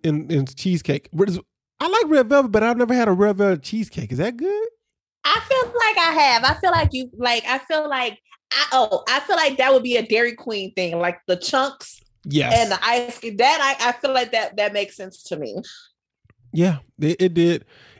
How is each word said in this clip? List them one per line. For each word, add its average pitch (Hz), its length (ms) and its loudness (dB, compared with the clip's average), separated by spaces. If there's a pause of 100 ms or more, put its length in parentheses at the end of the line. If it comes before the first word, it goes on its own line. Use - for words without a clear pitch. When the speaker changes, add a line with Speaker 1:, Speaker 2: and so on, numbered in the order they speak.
Speaker 1:
and, 156 280 -2
and 139 240 -2
cheesecake. 165 560 -2
What 190 160 2
is, 185 100 -4 (420)
I 302 80 -2
like 440 220 2
red 262 200 4
velvet, 277 180 4
but 208 140 2
I've 233 160 0
never 240 160 2
had 233 140 2
a 196 40 2
red 196 240 2
velvet 190 260 0
cheesecake. 190 500 -8
Is 123 60 -4
that 233 200 -4
good? 415 300 -4 (560)
Speaker 2:
I 392 220 2
feel 523 200 2
like 453 320 0
I 330 140 2 (100)
have. 247 220 4
I 285 160 2
feel 370 100 2
like 330 220 2
you, 254 200 -6
like, 233 340 -2
I 254 120 -2
feel 302 300 -4
like, 247 300 -4 (360)
I, 285 180 0
oh, 214 360 2
I 262 120 0
feel 359 160 0
like 277 220 0
that 262 140 4
would 262 100 6
be 240 140 -2
a 226 100 2
Dairy 233 280 2
Queen 208 400 -10
thing, 170 240 -4
like 175 280 -2
the 180 100 0
chunks - 640 -4 (240)
Speaker 1:
Yes. 147 320 0
Speaker 2:
and 226 140 4
the 185 140 -2
ice 240 340 -2
cream. 226 180 -10
That, 269 440 2
I, 233 80 2
I 240 40 0
feel 262 200 -4
like 247 200 0
that, 214 240 -2
that 208 160 0
makes 202 240 -6
sense 190 280 -16
to 170 120 -8
me. 127 200 -10 (960)
Speaker 1:
Yeah, 165 260 2 (220)
it, 156 200 -2
it 180 140 2
did. 170 300 2 (360)